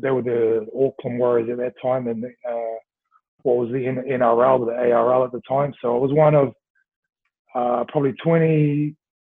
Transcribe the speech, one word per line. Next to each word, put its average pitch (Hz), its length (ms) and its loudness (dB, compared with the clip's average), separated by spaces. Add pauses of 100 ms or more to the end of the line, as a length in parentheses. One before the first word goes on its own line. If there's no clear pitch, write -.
they 135 80 -2
were 127 120 0
the 113 440 0 (120)
Auckland 127 400 -2
Warriors 120 320 2
at 120 60 -6
that 123 240 -6
time, 127 280 -2
and, 113 160 -6
uh, 117 520 -8 (680)
what 123 120 2
was 120 140 -2
the 127 160 -4
N-, 127 200 -4
N 127 140 -2
R 117 240 4
L, 127 200 4
the 117 80 -2
A 120 200 0
R 117 220 2
L 127 100 2
at 123 80 -6
the 117 160 -10
time. 139 320 -2
So 120 160 -2
I - 20 -2
was 135 140 0
one 151 220 4
of, 135 180 2 (1040)
uh, 123 340 -2
probably 139 240 0 (100)
twenty, 151 720 2 (320)